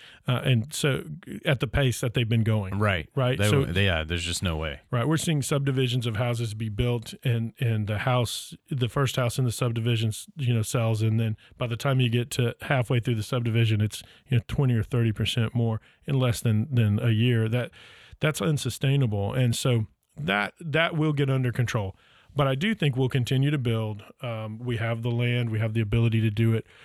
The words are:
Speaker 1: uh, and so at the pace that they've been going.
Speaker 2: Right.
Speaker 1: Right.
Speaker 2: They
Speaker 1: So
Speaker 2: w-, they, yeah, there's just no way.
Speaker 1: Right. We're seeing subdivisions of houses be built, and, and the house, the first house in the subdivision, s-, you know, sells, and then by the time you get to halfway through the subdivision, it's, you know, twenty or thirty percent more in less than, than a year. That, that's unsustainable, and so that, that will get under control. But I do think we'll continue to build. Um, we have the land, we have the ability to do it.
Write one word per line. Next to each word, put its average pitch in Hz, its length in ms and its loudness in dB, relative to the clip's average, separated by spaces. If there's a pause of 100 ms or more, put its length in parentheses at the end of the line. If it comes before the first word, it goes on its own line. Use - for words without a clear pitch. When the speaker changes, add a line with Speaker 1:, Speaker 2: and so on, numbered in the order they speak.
(280)
Speaker 1:
uh, 127 160 0
and 123 280 2
so - 300 0 (420)
at 139 140 2
the 143 80 -2
pace 127 340 0
that 123 140 -2
they've 120 140 0
been 113 160 2
going. 101 340 0
Speaker 2:
Right. 98 380 2
Speaker 1:
Right. 127 200 0
Speaker 2:
They 101 100 2
Speaker 1:
So 135 160 4
Speaker 2:
w-, 78 100 -2
they, 98 140 4
yeah, 80 180 2
there's 85 180 -2
just 85 180 -4
no 85 160 0
way. 78 260 -6 (100)
Speaker 1:
Right. 120 140 0
We're 156 100 2
seeing 151 260 0
subdivisions 131 640 0
of 113 80 -2
houses 117 400 -2
be 110 140 -6
built, 120 440 -2 (120)
and, 117 340 -2
and 110 300 0
the 107 100 -2
house, - 560 -2 (160)
the 127 180 0
first 135 280 -2
house 120 200 -2
in 131 80 0
the 117 80 0
subdivision, 117 580 0
s-, - 260 -10
you 123 180 0
know, 113 80 2
sells, 113 400 0
and 110 160 2
then 110 180 0 (220)
by 127 80 -4
the 113 100 -4
time 131 240 2
you 123 80 4
get 120 220 0
to 120 320 0
halfway 127 380 0
through 120 160 0
the 107 80 -2
subdivision, 113 560 2
it's, 107 200 -2 (280)
you 127 80 2
know, - 100 0
twenty 131 280 0
or 110 100 0
thirty 113 260 0
percent 110 460 -2
more 113 240 0 (260)
in 139 140 0
less 123 180 2
than, 110 340 2
than 110 280 4
a 123 100 2
year. 113 380 2
That, 117 240 -2 (480)
that's 151 200 0
unsustainable, 135 920 0
and 123 220 2
so 117 300 0 (300)
that, 196 440 -2
that 165 360 0
will 156 160 2
get 139 160 0
under 135 220 0
control. 110 460 -2 (380)
But 143 120 2
I 135 80 2
do 202 200 0
think 139 240 0
we'll 131 100 2
continue 135 420 0
to 151 60 0
build. 113 460 -2 (180)
Um, 110 380 -8
we 123 180 -4
have 117 240 -2
the 120 100 -2
land, 120 380 0
we 110 100 -2
have 113 140 0
the 113 80 0
ability 113 400 2
to 110 100 2
do 113 220 2
it. 113 140 -2 (180)